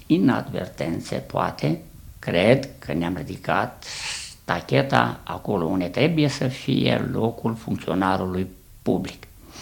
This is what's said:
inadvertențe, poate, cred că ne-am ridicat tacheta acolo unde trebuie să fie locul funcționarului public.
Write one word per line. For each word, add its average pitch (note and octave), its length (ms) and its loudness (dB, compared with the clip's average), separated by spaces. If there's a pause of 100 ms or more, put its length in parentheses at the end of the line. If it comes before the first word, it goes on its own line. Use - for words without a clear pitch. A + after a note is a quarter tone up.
inadvertențe, - 1080 0
poate, - 640 -2 (380)
cred G2+ 500 4 (100)
că - 140 -6
ne-am E2+ 240 -2
ridicat F2+ 680 -2 (600)
tacheta B2 800 2
acolo - 420 -2
unde F2+ 200 0
trebuie D3 420 2
să C3+ 200 -2
fie B2+ 640 0
locul A2+ 440 0
funcționarului F#2+ 920 0 (340)
public. - 420 -2 (380)